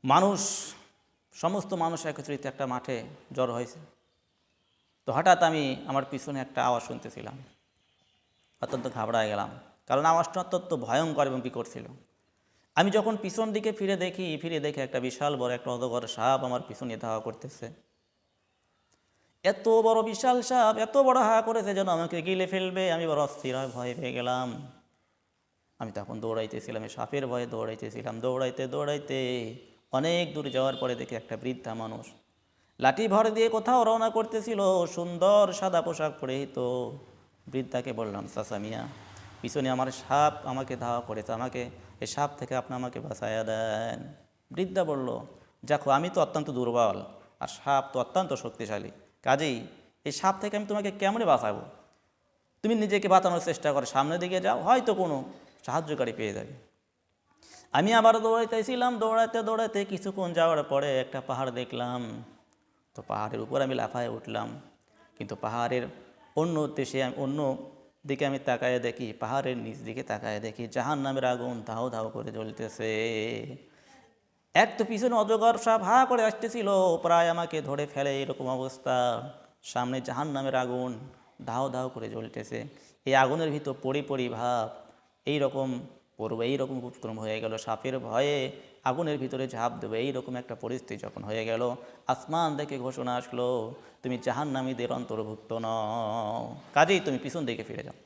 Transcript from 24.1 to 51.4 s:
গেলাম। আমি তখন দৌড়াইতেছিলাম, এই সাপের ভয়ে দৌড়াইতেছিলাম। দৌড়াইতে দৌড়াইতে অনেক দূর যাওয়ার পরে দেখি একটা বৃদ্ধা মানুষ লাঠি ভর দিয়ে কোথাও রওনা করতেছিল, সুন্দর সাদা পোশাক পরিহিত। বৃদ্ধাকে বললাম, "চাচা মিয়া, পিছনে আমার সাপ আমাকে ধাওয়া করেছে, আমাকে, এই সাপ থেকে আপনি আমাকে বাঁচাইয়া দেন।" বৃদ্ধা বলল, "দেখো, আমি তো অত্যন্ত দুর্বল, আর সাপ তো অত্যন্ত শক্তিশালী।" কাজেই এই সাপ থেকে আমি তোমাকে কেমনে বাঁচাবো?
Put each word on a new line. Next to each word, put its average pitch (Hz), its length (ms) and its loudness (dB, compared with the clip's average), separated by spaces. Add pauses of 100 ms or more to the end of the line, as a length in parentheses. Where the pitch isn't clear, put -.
গেলাম। 123 600 -2 (1080)
আমি 110 140 -8
তখন 107 280 -8
দৌড়াইতেছিলাম, 110 640 -4
এই 110 60 -10
সাপের 135 380 -6
ভয়ে 123 200 -4
দৌড়াইতেছিলাম। 113 720 -8
দৌড়াইতে 127 460 -2
দৌড়াইতে 135 880 -4 (380)
অনেক 160 420 0
দূর 139 160 -4
যাওয়ার 131 260 2
পরে 123 180 -2
দেখি 123 200 -6
একটা 113 220 -6
বৃদ্ধা 123 380 -6
মানুষ 113 320 -8 (720)
লাঠি 139 280 6
ভর 214 220 6
দিয়ে 226 180 4
কোথাও 226 360 4
রওনা 220 260 4
করতেছিল, 214 760 2
সুন্দর 180 680 4
সাদা 175 300 2
পোশাক 156 380 -2
পরিহিত। 127 680 -2 (580)
বৃদ্ধাকে 131 440 -4
বললাম, 104 420 -6
"চাচা 107 240 -6
মিয়া, 110 300 -8 (520)
পিছনে 131 300 -2
আমার 131 200 0
সাপ 147 560 0
আমাকে 127 300 -6
ধাওয়া 120 240 -2
করেছে, 110 320 -6
আমাকে, 123 380 -6 (300)
এই 131 60 -6
সাপ 143 320 -2
থেকে 131 180 -4
আপনি 127 200 -4
আমাকে 123 240 -6
বাঁচাইয়া 110 440 -4
দেন।" 113 720 -4 (360)
বৃদ্ধা 185 340 0
বলল, 127 360 -2 (440)
"দেখো, 139 260 2
আমি 156 240 4
তো 185 60 4
অত্যন্ত 151 300 0
দুর্বল, 117 520 2 (380)
আর 127 80 -4
সাপ 135 440 0
তো 127 80 0
অত্যন্ত 165 320 0
শক্তিশালী।" 107 580 -6 (320)
কাজেই 135 440 2 (380)
এই - 80 -2
সাপ 196 280 2
থেকে 208 160 -4
আমি 208 100 -2
তোমাকে 208 240 -2
কেমনে 202 340 2
বাঁচাবো? 113 360 4 (1000)